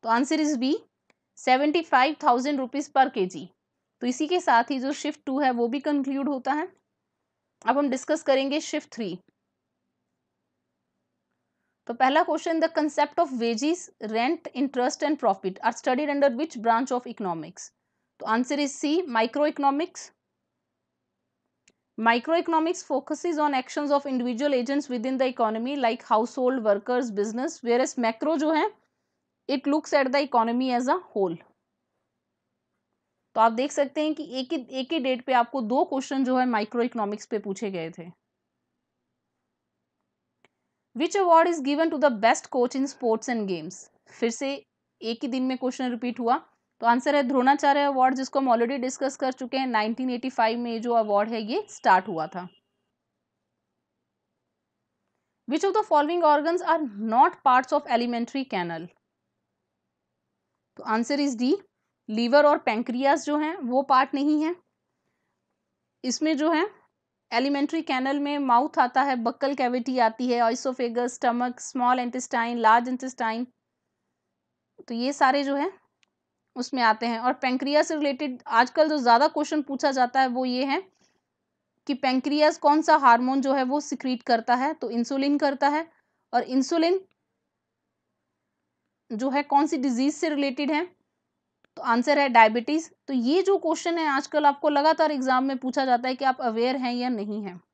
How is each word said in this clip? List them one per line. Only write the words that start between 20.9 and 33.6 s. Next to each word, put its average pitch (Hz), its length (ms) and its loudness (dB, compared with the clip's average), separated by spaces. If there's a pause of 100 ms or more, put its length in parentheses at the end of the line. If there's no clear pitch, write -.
Microeconomics 320 880 0
focuses 302 600 -4
on 277 140 -2
actions 294 300 -4
of 285 220 0
individual 247 460 -2
agents 277 300 -4
within 247 300 -4
the 262 140 2
economy 226 420 -2
like 240 380 -2
household, 247 500 0
workers, 233 480 0
business, 220 540 -4
whereas 240 340 0
macro 285 380 0
जो 302 140 0
है, 330 200 0 (760)
it 277 180 -2
looks 302 260 -2
at 269 200 2
the 285 160 2
economy 240 500 0
as 254 100 -4
a 330 80 2 (140)
whole। 185 260 -2 (2000)
तो 220 60 4
आप 226 100 6
देख 254 200 -2